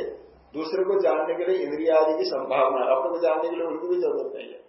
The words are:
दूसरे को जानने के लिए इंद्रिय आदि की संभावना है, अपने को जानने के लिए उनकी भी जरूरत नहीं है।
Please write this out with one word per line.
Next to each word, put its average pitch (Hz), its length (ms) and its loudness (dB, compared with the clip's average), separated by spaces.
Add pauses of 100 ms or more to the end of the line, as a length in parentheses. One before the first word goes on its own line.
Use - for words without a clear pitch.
(540)
दूसरे 175 300 -2
को 196 160 2
जानने 160 360 2
के 175 100 -4
लिए 180 200 0
इंद्रिय 156 260 0
आदि 156 260 4
की 127 80 -2
संभावना 139 600 0
है, 131 60 2
अपने 131 180 2
को 170 100 -4
जानने 165 300 2
के 170 60 -4
लिए 165 100 -2
उनकी 165 220 -6
भी 180 80 0
जरूरत 156 400 -2
नहीं 113 140 -12
है। - 200 -18